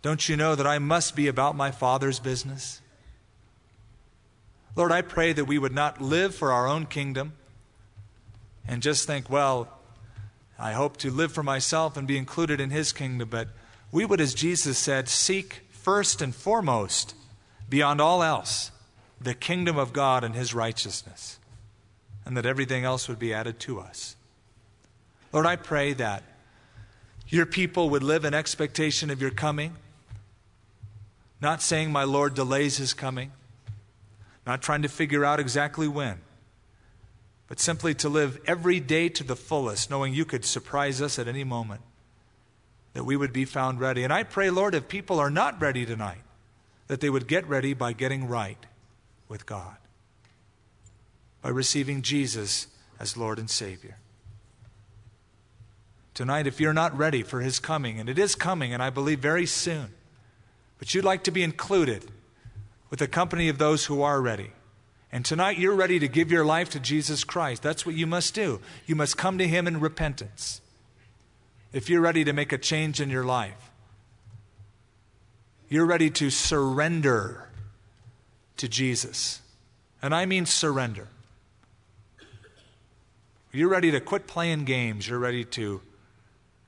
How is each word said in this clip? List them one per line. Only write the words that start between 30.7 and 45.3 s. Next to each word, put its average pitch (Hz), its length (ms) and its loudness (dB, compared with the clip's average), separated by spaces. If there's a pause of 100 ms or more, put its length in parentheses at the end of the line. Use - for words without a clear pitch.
not 151 220 0
saying, 156 320 0
"My 139 100 2
Lord 143 300 2
delays 135 420 0
his 131 180 -2
coming," 131 380 -6 (1120)
not 127 160 -2
trying 147 200 0
to 147 80 0
figure 143 340 0
out 147 160 4
exactly 147 480 0
when, 135 340 -4 (1300)
but - 140 -8
simply 160 340 0
to - 140 -2
live 143 360 2
every 180 360 2
day 156 260 2
to 165 160 -4
the 131 140 -4
fullest, 123 520 -2
knowing 135 240 -2
you 151 120 0
could 127 180 -4
surprise 139 580 -2
us 147 160 -2
at 120 120 -4
any 135 160 -6
moment, 117 380 -6 (1080)
that 127 140 -8
we 139 100 2
would 139 160 0
be 131 140 0
found 131 340 -2
ready. 127 240 0
And 131 80 0
I 170 120 2
pray, 196 260 0
Lord, 185 260 2
if 139 140 -2
people 196 300 -2
are 143 100 2
not 190 320 2